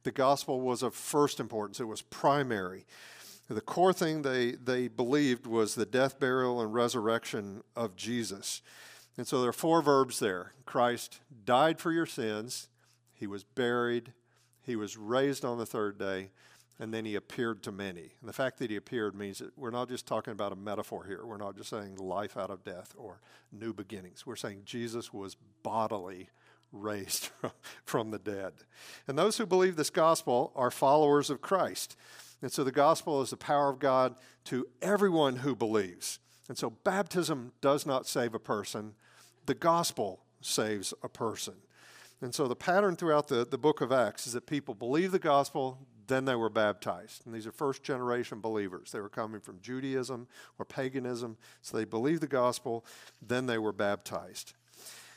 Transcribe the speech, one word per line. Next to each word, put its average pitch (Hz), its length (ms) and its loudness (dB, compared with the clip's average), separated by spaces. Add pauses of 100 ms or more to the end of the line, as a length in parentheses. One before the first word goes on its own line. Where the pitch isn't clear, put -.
The 127 80 -2
gospel 135 500 4
was 123 200 0
of 120 120 -2
first - 440 2
importance. 104 420 -6
It 127 40 -6
was 110 160 -10
primary. 117 840 0 (640)
The 110 120 -4
core 180 320 4
thing 156 280 -2
they, 127 300 2
they 123 360 0
believed 123 580 2
was 113 280 2
the 110 120 0
death, 127 340 2
burial, 127 400 2
and 110 140 -2
resurrection 113 880 0 (120)
of 110 220 -4
Jesus. 104 640 -6 (560)
And 123 100 -8
so 135 140 0
there 123 80 2
are 113 60 0
four 165 260 4
verbs 135 380 4
there. 92 340 -2 (140)
Christ 120 540 0 (260)
died 151 340 4
for 175 100 -2
your 165 140 2
sins. 113 640 -4 (460)
He 113 120 -10
was 98 180 -8
buried. 120 680 0 (480)
He 123 160 -4
was 104 220 -6
raised 131 480 2
on 120 100 -2
the 113 80 -4
third 104 340 -4
day. 95 320 -4 (480)
And 110 140 -8
then 110 140 -4
he 107 80 -4
appeared 110 480 -4
to 110 100 -8
many. 95 480 -10
And 117 80 -18
the 101 60 -12
fact 131 240 -4
that 123 120 -4
he 107 60 -4
appeared 107 380 -4
means 101 240 -10
that - 180 -14
we're 131 140 -8
not 123 180 -4
just 123 180 -10
talking 117 260 -4
about 101 200 -4
a 95 40 -12
metaphor 98 500 -8
here. 95 180 -12
We're 113 140 -12
not 101 180 -10
just 104 140 -14
saying 101 260 -10
life 95 400 -6
out 98 140 -6
of 92 140 -14
death 90 340 -14
or 101 200 -18 (320)
new 113 220 -10
beginnings. 95 540 -12
We're 117 100 -10
saying 101 300 -10
Jesus 117 440 -8
was 98 260 -12 (260)
bodily 98 680 -4 (420)
raised 101 540 -6
<laughs> - 160 -14
from, 113 100 -6 (340)
from 110 260 -2
the 107 80 -6
dead. 98 340 -8 (560)
And 135 100 -2
those 208 200 2
who 220 80 -2
believe 185 300 4
this 151 140 0
gospel 160 640 4
are 123 160 2
followers 147 600 6
of 131 100 -4
Christ. 139 560 -2 (440)
And 131 120 -6
so 151 100 0
the 127 100 2
gospel 147 480 4
is 123 100 -2
the 120 60 -8
power 143 320 2
of 131 100 -2
God 131 360 4 (300)
to - 240 -2 (120)
everyone 170 560 4
who 127 200 0
believes. 101 640 0 (280)
And 123 80 -10
so 123 140 -4
baptism 160 920 -2
does 143 240 4
not 131 220 0
save 120 280 -2
a 110 40 -2
person. 107 560 -4 (520)
The 139 80 0
gospel 160 640 2 (200)
saves 107 640 -2
a 120 60 -8
person. 107 460 -6 (640)
And 123 140 -8
so 143 140 0
the 120 80 -2
pattern 185 400 2
throughout 151 320 2
the, 120 160 2
the 127 140 -4
book 151 220 4
of 131 120 0
Acts 117 340 2
is 123 80 -8
that 123 120 -6
people 139 280 -4
believe 143 380 0
the 185 60 4
gospel, 139 600 2 (280)
then 131 180 2
they 135 100 2
were 113 140 2
baptized. 104 800 0
And 117 80 -12
these 110 120 -8
are 110 60 -12
first 135 300 -4
generation 123 580 -2
believers. 101 520 -4
They 113 80 -6
were 101 80 -8
coming 110 320 -8
from 95 200 -18
Judaism 127 640 -4 (320)
or 113 60 -6
paganism. 123 720 -6 (240)
So - 160 -8
they 110 80 0
believed 127 380 0
the 147 60 -4
gospel, 123 560 0 (360)
then 123 260 -2
they 117 120 2
were 107 140 0
baptized. 101 840 -4 (640)